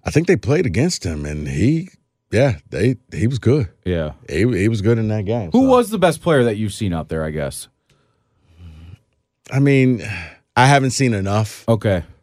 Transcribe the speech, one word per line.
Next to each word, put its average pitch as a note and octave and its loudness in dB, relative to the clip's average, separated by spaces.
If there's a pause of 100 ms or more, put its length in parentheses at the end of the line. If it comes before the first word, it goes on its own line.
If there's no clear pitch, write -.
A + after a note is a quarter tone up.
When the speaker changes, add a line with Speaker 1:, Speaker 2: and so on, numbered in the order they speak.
Speaker 1:
I - -4
think E3 2
they F#3+ 4
played D3 0
against B2+ -2
him, D2+ -6
and D2+ -6
he, B2+ 0 (420)
yeah, A2+ 2 (120)
they, A2 0 (140)
he F2+ -4
was B2 -2
good. A#2 0 (160)
Speaker 2:
Yeah. E2 -4 (180)
Speaker 1:
He, D#2+ -2 (140)
he F#2+ 0
was A2+ -2
good A2+ 2
in A2 -2
that G#2+ -2
game, G#2 -4
Speaker 2:
Who B3 4
Speaker 1:
so. C4+ 4
Speaker 2:
was B3 4
the G#3+ -6
best F3 0
player D3 2
that A2 0
you've G#2+ -4
seen G2 -4
out D#2+ -6
there, D#2+ -4
I D#2+ -6
guess? D2 -8 (1800)
Speaker 1:
I C3+ 0
mean, C3 4 (540)
I B2 6
haven't C#3 4
seen B2 0
enough G#2 -2
Speaker 2:
Okay. G2 0 (200)